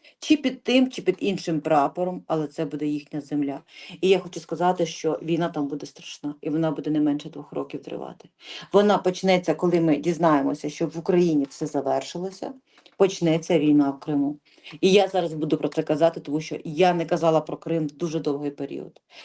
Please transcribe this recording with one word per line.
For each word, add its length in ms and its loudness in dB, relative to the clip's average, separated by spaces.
Чи 180 2
під 260 -4
тим, 280 2
чи 120 -10
під 160 0
іншим 420 -2
прапором, 680 0
але 200 -2
це 180 -6
буде 220 -6
їхня 340 -6
земля. 420 -4
І 80 2
я 100 6
хочу 220 -10
сказати, 460 0
що 360 -4
війна 260 0
там 200 -4
буде 180 -8
страшна, 540 -12
і 100 -6
вона 200 0
буде 200 -4
не 100 0
менше 300 0
двох 220 -16
років 300 -8
тривати. 460 -12
Вона 260 6
почнеться, 560 2
коли 260 2
ми 160 4
дізнаємося, 720 2
що 160 -4
в 120 -8
Україні 520 4
все 160 -6
завершилося, 840 -4
почнеться 640 2
війна 320 4
в 100 -8
Криму. 380 -2
І 120 4
я 160 6
зараз 260 -2
буду 220 0
про 120 -4
це 140 -2
казати, 380 2
тому 200 -4
що 240 -8
я 300 2
не 120 -2
казала 340 2
про 160 -6
Крим 300 -4
дуже 340 -6
довгий 300 -4
період. 500 -12